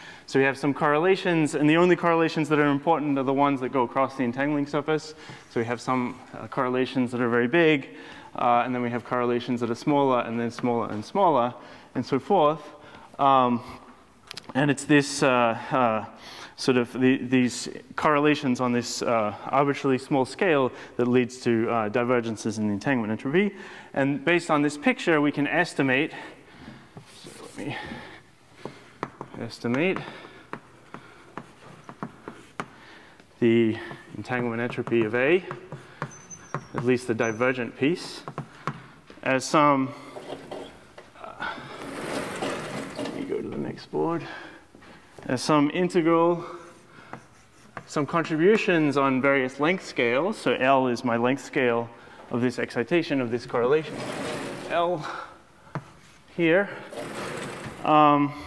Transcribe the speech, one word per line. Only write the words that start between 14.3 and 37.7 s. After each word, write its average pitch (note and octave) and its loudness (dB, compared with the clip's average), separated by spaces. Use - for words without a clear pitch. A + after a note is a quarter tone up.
and C#3+ 2
it's C3+ 0
this, C#3+ 4
uh, B2 4
uh, A2+ 2
sort C3 2
of A#2+ 2
the, C3 4
these B2 0
correlations D3 2
on B2 0
this, A#2+ -2
uh, A2 0
arbitrarily C3+ 2
small C3 0
scale C#3+ 2
that B2 0
leads B2 2
to, A#2 2
uh, A2 0
divergences A#2 0
in G#2+ -2
the G#2 0
entanglement A2 -2
entropy. E3+ 0
And C#3 0
based E3+ 2
on D3 2
this D3 0
picture, F3 2
we D3 2
can C#3+ -2
estimate, C#3+ 0
so - -18
let - -12
me - -10
estimate B2+ -2
the A2+ 4
entanglement A#2+ -4
entropy A#2 0
of G#2+ -4
A, D3 4
at - -6
least B2 2
the A#2+ -2
divergent A#2 -2